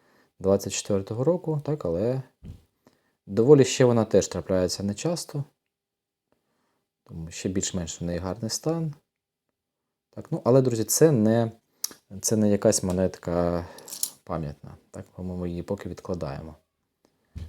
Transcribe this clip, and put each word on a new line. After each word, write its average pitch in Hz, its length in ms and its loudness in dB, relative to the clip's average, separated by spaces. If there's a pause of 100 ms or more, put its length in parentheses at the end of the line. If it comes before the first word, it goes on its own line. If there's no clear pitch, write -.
(400)
двадцять 98 320 2
четвертого 107 520 -4
року, 160 400 0
так, 147 200 -4
але 110 380 -2 (1040)
доволі 120 380 8
ще - 200 4
вона 117 200 4
теж 95 240 4
трапляється 92 540 -2
нечасто. 143 640 -4 (1600)
Тому 85 260 -14
ще - 180 -6
більш-менш 92 520 -4
в - 40 -6
неї 87 140 -4
гарний 95 320 -6
стан. 160 440 -4 (1160)
Так, - 220 -16
ну, 165 120 -4
але, 131 180 6
друзі, 117 220 0
це 160 260 4
не, 113 420 4 (680)
це - 160 0
не 107 140 4
якась 101 320 2
монетка 87 840 0 (580)
пам'ятна. 80 460 -8 (200)
Так, 95 140 -16
по-моєму, 90 420 -8
її 87 160 -6
поки 98 260 -8
відкладаємо. 80 640 -8 (960)